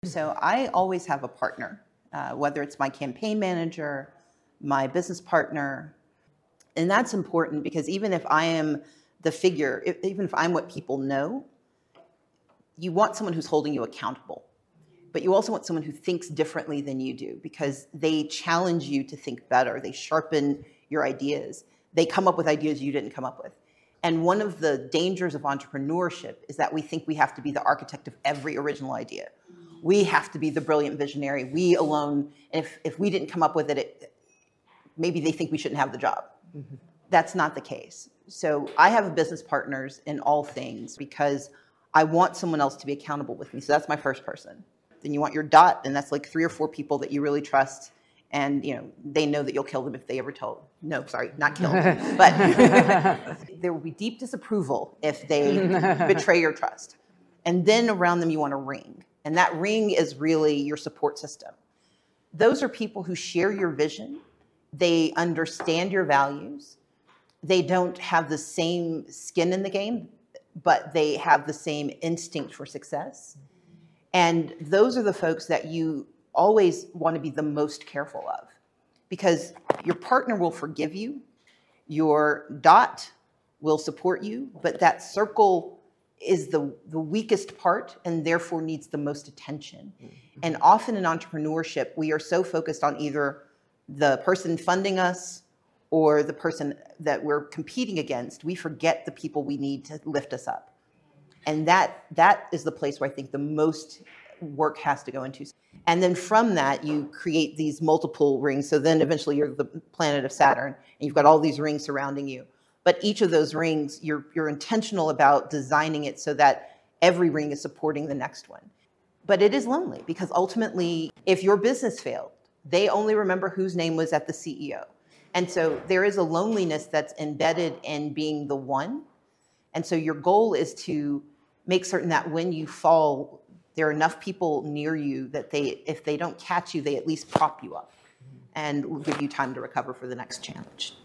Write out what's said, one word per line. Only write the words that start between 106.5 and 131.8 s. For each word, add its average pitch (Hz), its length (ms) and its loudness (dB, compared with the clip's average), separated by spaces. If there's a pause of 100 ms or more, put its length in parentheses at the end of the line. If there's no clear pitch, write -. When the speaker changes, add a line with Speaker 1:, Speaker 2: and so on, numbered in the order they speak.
Speaker 1:
that, 139 280 0
you 151 220 -2
create 151 500 -2
these 151 240 -4
multiple 156 600 2
rings. 139 280 0
So 151 100 4
then 160 220 4
eventually 151 360 0
you're 147 180 0
the 139 100 -4
planet 147 600 -2
of 135 80 -4
Saturn, 135 420 4
and - 320 -12
you've 143 80 -4
got 147 100 6
all 151 160 10
these 147 180 0
rings 147 260 -2
surrounding 139 440 -6
you. 131 160 -12 (400)
But 175 160 4
each 208 220 2
of 180 80 4
those 156 240 4
rings, 156 480 -2
you're, 151 320 -4
you're 160 140 -2
intentional 180 640 -2
about 143 400 6
designing 151 540 0
it - 160 -8
so 147 140 -4
that - 480 4 (180)
every 175 300 6
ring 147 200 -2
is 143 100 -8
supporting 147 460 -4
the 143 80 -4
next 135 340 -10
one. - 220 -20 (560)
But 196 140 4
it 202 140 6
is 254 120 0
lonely, 311 400 -4
because 165 260 -6
ultimately, 180 800 -2 (160)
if 190 160 4
your 196 140 6
business 233 440 0
failed, - 320 -8 (320)
they 175 240 2
only 214 260 2
remember 190 340 0
whose 190 260 -4
name 165 220 0
was 160 160 0
at 151 140 0
the 165 60 -8
C 156 280 -10
E 143 140 -8
O. - 80 -12 (520)
And 180 160 0
so 160 360 0
there 185 180 2
is 202 120 0
a 196 60 2
loneliness 170 640 0
that's 151 320 -4
embedded 160 640 -2
in 147 320 -6
being 151 340 -4
the 143 80 -2
one. 139 460 -4 (720)
And 160 100 -4
so - 100 -4
your 160 200 -2
goal 190 400 2
is 139 200 0 (120)
to 143 360 -4 (440)
make 185 180 2